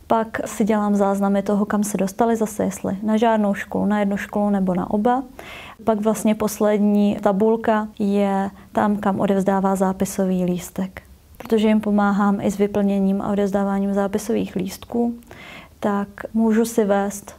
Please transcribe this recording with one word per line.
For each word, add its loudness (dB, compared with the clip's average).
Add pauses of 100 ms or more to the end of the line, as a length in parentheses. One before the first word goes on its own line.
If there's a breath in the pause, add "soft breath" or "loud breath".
Pak 0
si -2
dělám 2
záznamy 2
toho, 0
kam 0
se -4
dostali, 0
zase -2
jestli -4
na 2
žádnou 2
školu, -4
na 0
jednu 0
školu -2
nebo 0
na -4
oba. 2 (600 loud breath)
Pak 2
vlastně 2
poslední 2
tabulka 2 (120)
je 0 (220 loud breath)
tam, 0
kam 0
odevzdává 2
zápisový 0
lístek. -4 (360)
Protože 0
jim 4
pomáhám 2
i 0
s -4
vyplněním 2
a -4
odevzdáváním 0
zápisových -2
lístků, -4 (640 loud breath)
tak -2 (260)
můžu 2
si 0
vést -2